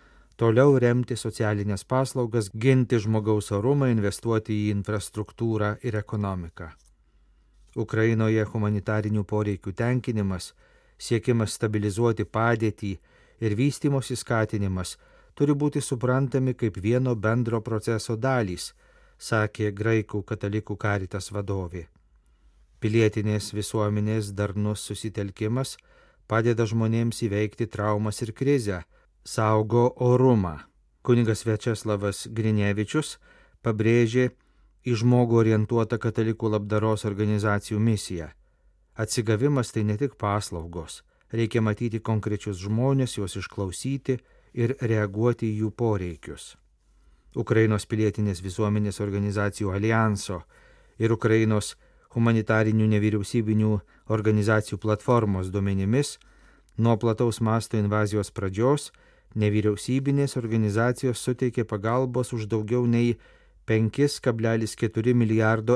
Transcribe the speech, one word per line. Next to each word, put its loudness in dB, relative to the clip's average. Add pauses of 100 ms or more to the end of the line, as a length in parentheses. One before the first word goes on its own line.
(400)
toliau 6
remti 2
socialinės -2
paslaugas, -2
ginti 4
žmogaus 0
orumą, 2
investuoti 0
į 0
infrastruktūrą -4
ir -4
ekonomiką. -6 (1080)
Ukrainoje 2
humanitarinių -2
poreikių -4
tenkinimas, -2 (440)
siekimas 0
stabilizuoti 0
padėtį 0 (480)
ir 0
vystymosi -2
skatinimas -2 (400)
turi 2
būti -2
suprantami 0
kaip -2
vieno 0
bendro 0
proceso -4
dalys, -2 (460)
sakė -2
Graikų -2
katalikų -6
Caritas -4
vadovė. -6 (920)
Pilietinės 0
visuomenės -2
darnus -4
susitelkimas -6 (520)
padeda 2
žmonėms 0
įveikti -2
traumas -2
ir -6
krizę, 0 (400)
saugo 2
orumą. 4 (460)
Kunigas 2
Viačeslavas -2
Grinevičius 0 (480)
pabrėžė 2 (540)
į 0
žmogų 6
orientuotą 2
katalikų 0
labdaros 0
organizacijų 0
misiją. -2 (680)
Atsigavimas 0
tai 0
ne 0
tik -4
paslaugos, -6 (320)
reikia 0
matyti -2
konkrečius -2
žmonės, 0
juos -6
išklausyti -4 (360)
ir 0
reaguoti 0
į -2
jų -2
poreikius. -4 (800)
Ukrainos 2
pilietinės 0
visuomenės -2
organizacijų -2
alijanso 0 (560)
ir 2
Ukrainos 2 (420)
humanitarinių 4
nevyriausybinių 2 (440)
organizacijų 2
platformos 0
duomenimis, -2 (640)
nuo 4
plataus 0
masto 0
invazijos 0
pradžios 0 (440)
nevyriausybinės 0
organizacijos 0
suteikė -2
pagalbos -2
už -6
daugiau 0
nei 2 (500)
penkis 2
kablelis 0
keturi 0
milijardo 4